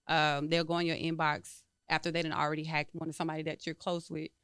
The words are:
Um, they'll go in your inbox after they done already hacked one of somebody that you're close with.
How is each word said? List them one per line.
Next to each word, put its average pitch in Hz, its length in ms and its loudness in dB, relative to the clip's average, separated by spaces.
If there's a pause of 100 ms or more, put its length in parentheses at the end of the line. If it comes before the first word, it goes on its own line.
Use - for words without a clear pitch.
(100)
Um, 151 380 4
they'll 165 160 4
go 170 140 0
in 175 80 2
your 165 100 0
inbox 160 680 -2 (260)
after 156 200 0
they 165 120 0
done 160 100 -2
already 156 320 0
hacked 151 300 -2
one 160 160 -6
of 151 40 -8
somebody 156 280 -2
that 156 240 -6
you're 160 80 -6
close 175 360 -4
with. 160 200 -8 (140)